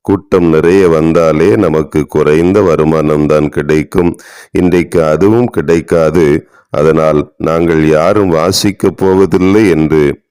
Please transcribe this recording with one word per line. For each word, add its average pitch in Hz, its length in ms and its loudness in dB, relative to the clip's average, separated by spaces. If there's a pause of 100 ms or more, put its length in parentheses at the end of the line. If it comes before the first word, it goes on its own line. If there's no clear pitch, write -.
"கூட்டம் 95 440 -2
நிறைய 85 440 2
வந்தாலே 80 680 0
நமக்கு 78 500 -2
குறைந்த 82 540 0
வருமானம்தான் 76 880 0
கிடைக்கும். 78 680 -4 (340)
இன்றைக்கு 87 540 0
அதுவும் 98 420 0
கிடைக்காது. 80 1000 -2 (220)
அதனால் 78 680 0
நாங்கள் 80 520 -2
யாரும் 90 440 0
வாசிக்கப் 95 640 -2
போவதில்லை" 95 760 2
என்று 76 500 0 (100)